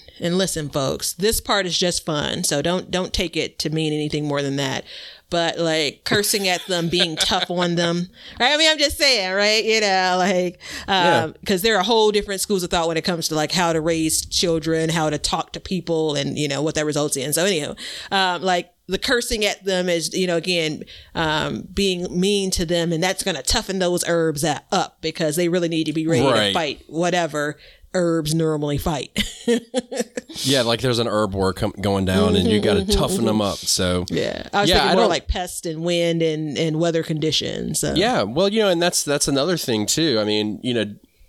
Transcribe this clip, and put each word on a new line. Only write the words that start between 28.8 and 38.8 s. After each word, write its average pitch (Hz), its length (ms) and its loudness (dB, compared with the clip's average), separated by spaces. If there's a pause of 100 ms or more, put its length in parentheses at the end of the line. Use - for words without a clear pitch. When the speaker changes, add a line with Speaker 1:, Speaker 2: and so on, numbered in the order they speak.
Speaker 1:
<laughs> 233 120 2 (840)
Speaker 2:
Yeah, 135 200 4
like, 117 200 2
there's 123 160 2
an 117 100 0
herb 104 260 0
war 95 180 2
com-, 104 280 -2
going 98 240 2
down, 101 320 4
and 92 120 4
you 104 120 4
gotta 104 200 2
Speaker 1:
Mm-hmm, 95 100 -2
mm-hmm, - 100 4
Speaker 2:
toughen 117 240 0
them 110 140 2
Speaker 1:
mm-hmm. 101 120 2
Speaker 2:
up. 82 80 -4
So 90 520 0
Speaker 1:
Yeah, 53 420 -4
I 202 80 2
was 175 100 4
Speaker 2:
yeah, 180 60 6
Speaker 1:
thinking 143 140 4
Speaker 2:
I 175 40 4
Speaker 1:
more - 100 6
Speaker 2:
don't 208 60 4
Speaker 1:
like 160 160 -2
pest - 400 -6
and 160 160 -6
wind 170 400 2
and, 156 340 -2
and 156 220 0
weather 165 240 2
conditions. 151 800 -2
So. 143 140 0
Speaker 2:
Yeah, 208 280 2
well, 143 260 0
you 220 120 0
know, 208 80 4
and 170 120 2